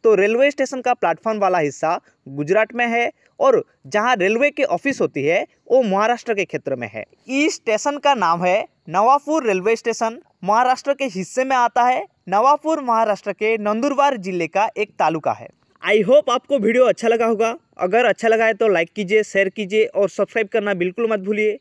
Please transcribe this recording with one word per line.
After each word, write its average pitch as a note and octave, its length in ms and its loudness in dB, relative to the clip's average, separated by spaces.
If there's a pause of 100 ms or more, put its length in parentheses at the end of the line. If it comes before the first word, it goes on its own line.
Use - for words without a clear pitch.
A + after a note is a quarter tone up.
तो A3 120 4
रेलवे A3+ 360 2
स्टेशन C4 300 -6
का B3 120 0
प्लेटफॉर्म G#3 460 -2
वाला F#3 180 2
हिस्सा D#3+ 420 -2 (300)
गुजरात F3 460 -2
में A#3+ 120 -2
है A#3 220 -2 (300)
और A#3+ 240 2 (240)
जहां G#3+ 300 0
रेलवे A3 340 2
के D4 140 -4
ऑफिस C4 360 -4
होती D3 220 -2
है E3+ 220 0 (260)
वो C4 120 4
महाराष्ट्र A3 500 0
के G3 120 -2
क्षेत्र C3+ 300 -6
में A#2+ 180 -10
है। A2 100 -10 (260)
इस C#4+ 260 -2
स्टेशन C4 420 -4
का C#4+ 160 2
नाम F3 320 0
है F#3 200 2 (240)
नवापुर C4 580 0
रेलवे G3 280 0
स्टेशन, A3+ 420 -4 (260)
महाराष्ट्र B3 500 0
के C#4 120 -4
हिस्से F#3+ 380 -4
में C4+ 120 0
आता A#3+ 280 2
है। B3+ 220 0 (240)
नवापुर D4 520 2
महाराष्ट्र A3+ 520 -2
के A3 240 -2
नंदुरबार B3+ 600 0
जिले F3+ 300 -6
का G3+ 300 -2
एक G#3+ 220 -4
तालुका D#3+ 320 0
है। G#2+ 160 -8 (360)
I G3 200 2
hope B3 260 4
आपको B3+ 300 0
वीडियो A3+ 260 2
अच्छा A3+ 220 0
लगा A#3 180 2
होगा। A3+ 300 0 (220)
अगर G#3 280 2
अच्छा A3 220 0
लगा A3+ 180 4
है A3 80 2
तो A3 140 0
लाइक E3+ 280 2
कीजिए, G#3+ 280 0
शेयर G3 260 0
कीजिए G#3+ 360 0
और G3 240 0
सब्सक्राइब G#3+ 380 -4
करना G#3 260 -2
बिल्कुल F#3 380 -2
मत G#3+ 80 -2
भूलिए। G#3 420 -2